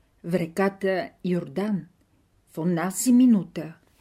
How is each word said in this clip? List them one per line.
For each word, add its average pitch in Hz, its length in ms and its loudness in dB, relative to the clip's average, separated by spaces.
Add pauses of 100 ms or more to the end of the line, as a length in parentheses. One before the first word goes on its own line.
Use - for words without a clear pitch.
(240)
в 170 100 -4
реката 190 760 -2 (160)
Йордан, 175 600 -4 (640)
в - 80 -14
онази 180 560 0
минута, 175 640 2 (240)